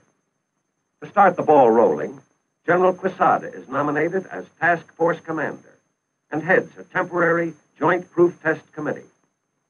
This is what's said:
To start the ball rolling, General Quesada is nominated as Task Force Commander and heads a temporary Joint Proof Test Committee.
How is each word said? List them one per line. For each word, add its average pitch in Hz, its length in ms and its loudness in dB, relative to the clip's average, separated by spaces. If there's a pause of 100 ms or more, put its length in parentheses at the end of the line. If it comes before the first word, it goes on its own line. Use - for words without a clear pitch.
(1000)
To 151 80 -16
start 196 280 4
the - 60 -2
ball 139 280 6
rolling, 107 500 2 (440)
General 185 280 2
Quesada 180 600 -2
is 92 140 -18
nominated 151 600 -4
as 185 180 -14 (140)
Task 165 360 -2
Force 165 260 -2
Commander - 520 -10 (580)
and 151 120 -6
heads 185 340 0
a 95 60 -18
temporary 170 680 -2 (240)
Joint 175 340 -2
Proof 175 300 0
Test 156 320 -4
Committee. 151 340 -10 (640)